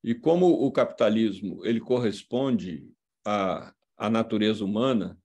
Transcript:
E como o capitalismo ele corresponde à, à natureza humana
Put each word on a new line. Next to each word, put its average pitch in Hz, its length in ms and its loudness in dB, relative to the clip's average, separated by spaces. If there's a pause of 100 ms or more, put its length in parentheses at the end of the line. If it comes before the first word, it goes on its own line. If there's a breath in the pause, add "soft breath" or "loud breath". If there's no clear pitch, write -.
E 117 120 -2
como 175 320 2
o 139 240 2
capitalismo 107 920 0
ele 113 160 0
corresponde 113 1120 -2 (320)
à, 98 500 -4 (220)
à 110 140 -4
natureza 110 560 0
humana 104 600 -2